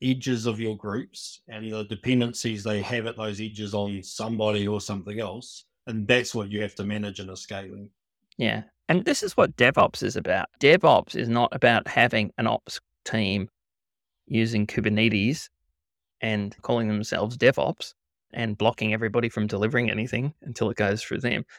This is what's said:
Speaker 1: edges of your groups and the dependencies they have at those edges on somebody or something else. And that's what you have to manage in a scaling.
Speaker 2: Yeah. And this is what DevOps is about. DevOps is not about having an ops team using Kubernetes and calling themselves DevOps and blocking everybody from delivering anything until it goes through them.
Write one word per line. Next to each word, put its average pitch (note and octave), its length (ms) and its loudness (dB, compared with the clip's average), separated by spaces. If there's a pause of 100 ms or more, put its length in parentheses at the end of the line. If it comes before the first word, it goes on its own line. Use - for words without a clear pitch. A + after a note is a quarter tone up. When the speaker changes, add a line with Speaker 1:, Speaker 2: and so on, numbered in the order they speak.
Speaker 1:
edges B2+ 460 0
of A2 140 -2
your A2 160 -4
groups - 720 -10
and A2 240 -12
the G#2+ 100 -6
dependencies A#2 800 0
they G#2 200 -2
have A2+ 240 -4
at A2+ 100 -8
those G#2+ 240 -6
edges G#2+ 340 -8
on G2+ 300 -2
somebody G#2+ 640 0
or G#2 120 -2
something G2+ 380 -8
else. - 460 -10 (240)
And A2 180 -4
that's A#2+ 300 4
what G#2 160 -4
you G#2 100 -2
have G2+ 140 -6
to G2+ 80 -4
manage G#2 340 -4
in F#2+ 120 -10
a F#2 60 -14
scaling. G2+ 540 -12 (460)
Speaker 2:
Yeah. A2 260 0 (260)
And F#3 160 2
this D4 180 0
is G3 140 -6
what - 200 4
DevOps - 460 4
is G#2+ 140 -2
about. F#2 300 0 (140)
DevOps C#3+ 560 6
is A#2 120 -2
not A#2+ 240 4
about A#2 360 4
having A#2 500 2
an A2+ 80 0
ops - 340 -4 (240)
team G2+ 440 0 (800)
using A2+ 400 2
Kubernetes G#2+ 800 2 (720)
and G#2 420 -4
calling A#2 260 0
themselves G#2+ 480 -2
DevOps - 560 2 (400)
and A2 240 -4
blocking A2 380 2
everybody A2+ 340 0
from G#2+ 200 -2
delivering A2 420 0
anything A#2+ 420 -4 (100)
until A#2 280 -4
it - 60 -6
goes G#2 260 0
through - 180 -6
them. - 240 -2 (140)